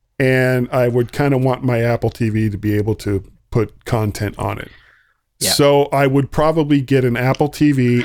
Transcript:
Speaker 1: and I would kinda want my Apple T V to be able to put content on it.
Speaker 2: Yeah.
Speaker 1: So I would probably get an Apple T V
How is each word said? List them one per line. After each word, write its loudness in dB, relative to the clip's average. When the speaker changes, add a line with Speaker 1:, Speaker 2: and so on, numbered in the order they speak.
Speaker 1:
and 2
I 2
would 0
kinda 2
want 0
my 0
Apple -2
T -2
V -2
to -6
be -2
able 0
to -4
put -4
content -4
on -6
it. -14
Speaker 2:
Yeah. -2
Speaker 1:
So 4
I 0
would 0
probably 0
get 0
an 0
Apple 0
T 0
V 2